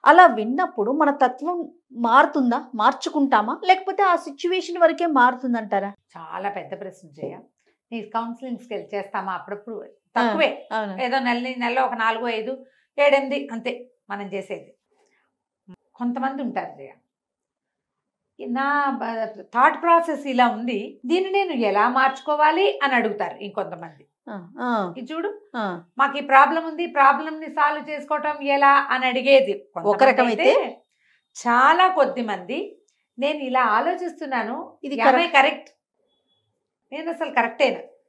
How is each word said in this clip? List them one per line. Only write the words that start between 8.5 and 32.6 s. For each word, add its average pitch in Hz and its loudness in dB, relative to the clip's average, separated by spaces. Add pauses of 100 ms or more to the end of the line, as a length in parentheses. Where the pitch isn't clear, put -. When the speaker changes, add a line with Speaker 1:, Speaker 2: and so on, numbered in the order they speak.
Speaker 2:
వెళ్ళి 202 -10
చేస్తామా 196 -8
అప్పుడప్పుడు? 202 -12 (340)
తక్కువే. 240 0
Speaker 1:
ఆ, 214 -4
అవును. 208 -6
Speaker 2:
ఏదో 254 -2
నెలని, 247 -4
నెలలో 240 -2
ఒక 247 -4
నాలుగు, 226 -2
ఐదు, 226 -6 (320)
ఏడెనిమిది 277 2
అంతే - -10 (200)
మనం 202 -8
చేసేది. 190 -10 (1200)
కొంతమంది 262 -6
ఉంటారు 185 -8
జయ, 135 -20 (1600)
నా 277 -2
బ-, 226 -8
థాట్ 269 0
ప్రాసెస్ 339 2
ఇలా 247 4
ఉంది, 220 -6
దీన్ని 370 0
నేను 381 0
ఎలా 220 2
మార్చుకోవాలి 302 2
అని 269 0
అడుగుతారు 202 -2
ఇంకొంతమంది. 170 -12 (220)
Speaker 1:
ఆ, 196 -16
ఆ. 220 -2
Speaker 2:
ఇది 254 -14
చూడు, 349 -8 (160)
Speaker 1:
ఆ. 190 -6 (160)
Speaker 2:
మాకు 277 -2
ఈ - -6
ప్రాబ్లం 285 4
ఉంది, 320 -8
ఈ 349 -4
ప్రాబ్లం 311 2
ని 311 -12
సాల్వ్ 302 -2
చేసుకోవటం 294 -6
ఎలా 277 2
అని 269 2
అడిగేది 262 2
Speaker 1:
ఒక 202 2
రకమైతే 262 6
Speaker 2:
కొంతమంది 247 2
అయితే, 349 2 (600)
చాలా 285 4
కొద్ది 262 0
మంది 214 -8 (400)